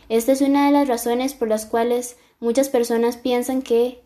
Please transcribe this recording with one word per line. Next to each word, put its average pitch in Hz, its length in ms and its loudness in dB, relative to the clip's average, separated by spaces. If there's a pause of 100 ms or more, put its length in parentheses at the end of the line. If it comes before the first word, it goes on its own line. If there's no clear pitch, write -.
Esta 226 220 0
es 269 100 2
una 285 260 2
de 285 40 4
las 285 160 4
razones 247 480 -2
por 226 140 -4
las 214 180 -2
cuales 240 520 -2 (200)
muchas 240 300 0
personas 233 480 0
piensan 254 460 -2
que 247 440 0